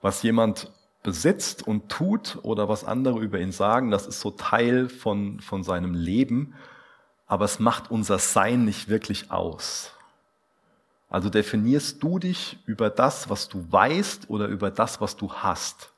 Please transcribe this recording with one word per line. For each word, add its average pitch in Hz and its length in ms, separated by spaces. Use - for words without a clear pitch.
Was 98 200
jemand 113 480
besitzt - 640
und 107 220
tut 202 560
oder 107 240
was 104 160
andere 117 380
über 101 180
ihn 92 140
sagen, 113 360
das 107 160
ist - 140
so 104 120
Teil 120 580
von, 101 500
von 95 240
seinem 90 300
Leben, 117 600
aber 101 200
es - 140
macht 113 300
unser 107 300
Sein 117 460
nicht 104 240
wirklich 104 420
aus. - 600
Also 92 200
definierst 110 720
du 175 160
dich 180 460
über 107 240
das, 127 400
was 104 180
du 92 240
weißt 143 580
oder 104 180
über 98 240
das, 113 280
was 107 160
du 98 160
hast? - 680